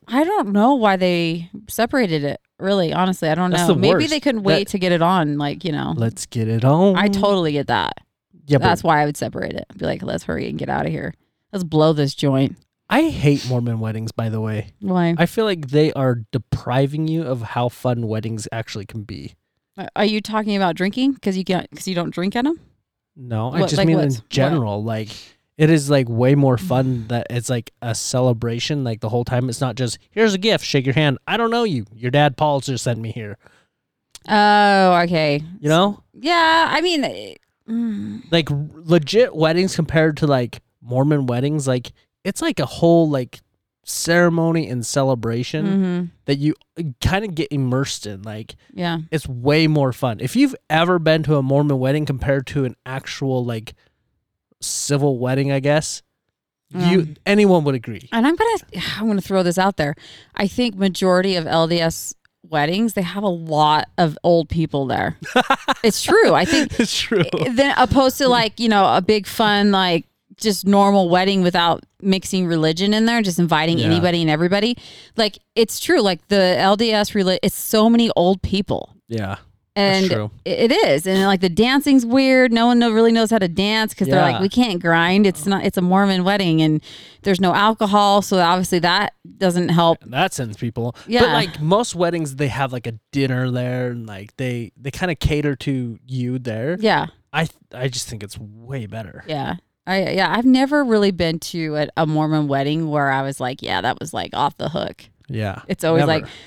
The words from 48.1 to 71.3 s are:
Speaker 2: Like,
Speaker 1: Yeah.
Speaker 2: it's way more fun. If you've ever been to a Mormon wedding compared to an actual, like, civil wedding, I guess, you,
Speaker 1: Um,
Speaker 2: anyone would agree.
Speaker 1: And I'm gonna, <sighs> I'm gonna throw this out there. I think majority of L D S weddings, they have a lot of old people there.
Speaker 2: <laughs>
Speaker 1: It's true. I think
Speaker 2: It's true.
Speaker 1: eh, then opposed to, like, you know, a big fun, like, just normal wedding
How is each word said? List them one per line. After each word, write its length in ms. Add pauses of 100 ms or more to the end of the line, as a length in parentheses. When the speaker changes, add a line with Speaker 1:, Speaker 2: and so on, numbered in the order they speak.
Speaker 2:
Like, 340 (160)
Speaker 1:
Yeah. 260 (120)
Speaker 2:
it's 160
way 400
more 260
fun. 280
If 160
you've 180 (140)
ever 300
been 260
to 120
a 60
Mormon 360
wedding 280
compared 420
to 180
an 180
actual, 600
like, 300 (840)
civil 580
wedding, 320
I 100
guess, 420 (680)
you, 280
Speaker 1:
Um, 160 (100)
Speaker 2:
anyone 380
would 100
agree. 380
Speaker 1:
And 140
I'm 100
gonna, 220 (160)
<sighs> 240
I'm 100
gonna 140
throw 200
this 160
out 200
there. 160 (400)
I 120
think 300
majority 600
of 100
L 200
D 140
S 340 (340)
weddings, 460
they 80
have 220
a 40
lot 600 (100)
of 240
old 260
people 380
there. 300 (180)
Speaker 2:
<laughs> 480
Speaker 1:
It's 200
true. 320
I 100
think 340
Speaker 2:
It's 220
true. 240 (140)
Speaker 1:
eh, 140
then 260
opposed 400
to, 100
like, 320
you 80
know, 260
a 60
big 260
fun, 460
like, 320 (320)
just 300
normal 420
wedding 340